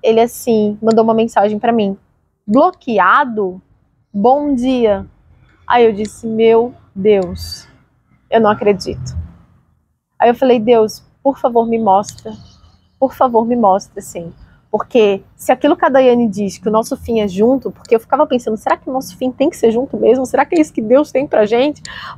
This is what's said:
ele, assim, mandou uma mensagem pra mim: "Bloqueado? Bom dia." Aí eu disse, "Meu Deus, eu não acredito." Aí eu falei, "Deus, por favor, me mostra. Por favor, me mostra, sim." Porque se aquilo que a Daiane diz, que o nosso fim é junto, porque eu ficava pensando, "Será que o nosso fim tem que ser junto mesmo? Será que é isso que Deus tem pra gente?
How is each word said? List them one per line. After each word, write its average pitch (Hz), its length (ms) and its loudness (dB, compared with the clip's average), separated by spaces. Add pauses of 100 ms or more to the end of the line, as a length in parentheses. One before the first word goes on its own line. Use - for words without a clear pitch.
ele, 226 180 2
assim, 214 600 0
mandou 220 220 2
uma 226 100 0
mensagem 220 460 0
pra 233 120 0
mim: 202 260 -2 (480)
"Bloqueado? 214 1160 0 (520)
Bom 269 420 0
dia." 240 500 0 (600)
Aí 240 200 4
eu 220 80 2
disse, 208 340 -10
"Meu 226 460 2 (220)
Deus, 190 720 -2 (640)
eu 226 120 0
não 208 80 2
acredito." - 680 -4 (1040)
Aí 233 100 4
eu 240 60 2
falei, 254 240 2
"Deus, 220 440 0 (200)
por 277 160 -2
favor, 233 280 0
me 226 120 -2
mostra. 214 540 -2 (680)
Por 254 140 -2
favor, 233 320 0
me 233 100 -2
mostra, 202 460 0
sim." 170 320 -14 (400)
Porque 202 480 0 (140)
se - 160 -4
aquilo 294 260 0
que - 80 0
a 320 40 0
Daiane 247 380 4
diz, 196 300 -6
que 185 100 -10
o 214 40 0
nosso 220 260 -2
fim 226 220 -4
é 208 80 -2
junto, 220 420 0
porque - 260 -2
eu 226 40 0
ficava 277 260 0
pensando, 240 320 -4
"Será 285 180 -4
que - 140 -10
o - 20 -8
nosso 262 240 -8
fim 254 160 -4
tem 262 160 -2
que 349 80 -4
ser - 160 0
junto 240 260 -4
mesmo? 254 280 2
Será 277 200 -2
que 359 100 -4
é 339 40 4
isso 311 140 -2
que - 80 -4
Deus 254 300 2
tem 277 160 -2
pra - 180 2
gente? 247 360 0 (360)